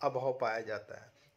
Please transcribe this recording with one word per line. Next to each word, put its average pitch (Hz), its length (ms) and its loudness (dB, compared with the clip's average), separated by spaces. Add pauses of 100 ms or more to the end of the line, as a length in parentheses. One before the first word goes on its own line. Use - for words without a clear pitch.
अभाव 131 380 2
पाया 113 200 2
जाता 107 440 -8
है। - 80 -20 (240)